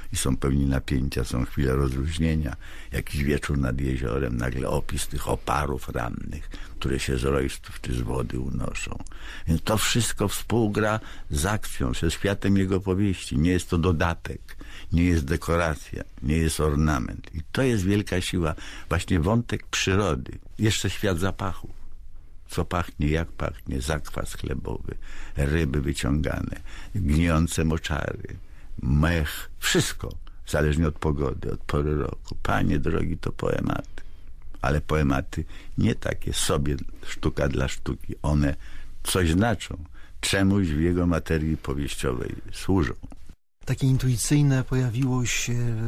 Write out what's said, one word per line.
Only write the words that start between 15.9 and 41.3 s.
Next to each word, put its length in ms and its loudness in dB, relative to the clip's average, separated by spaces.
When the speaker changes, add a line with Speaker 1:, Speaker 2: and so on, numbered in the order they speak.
Speaker 1:
nie 140 2
jest 240 2
ornament. 720 2
I 60 -6
to 100 2
jest 220 4
wielka 360 2
siła, 340 0
właśnie 320 2
wątek 460 2
przyrody. 720 0
Jeszcze 320 2
świat 280 0
zapachu. 520 -2
Co 140 0
pachnie, 440 0
jak 240 2
pachnie, 480 -4
zakwas 540 -4
chlebowy, 600 -4
ryby 440 2
wyciągane, 800 0
gnijące 720 4
moczary, 720 -2
mech, 760 2
wszystko, 500 0
zależnie 420 4
od 100 -2
pogody, 540 0
od 80 -4
pory 360 0
roku. 460 -4
Panie 360 2
drogi, 400 0
to 140 -2
poematy. 720 -2
Ale 180 2
poematy 640 0
nie 160 4
takie 380 -2
sobie, 440 2
sztuka 420 0
dla 200 0
sztuki. 540 -4
One 340 4
coś 280 2
znaczą, 540 2
czemuś 460 4
w 140 2
jego 260 4
materii 500 2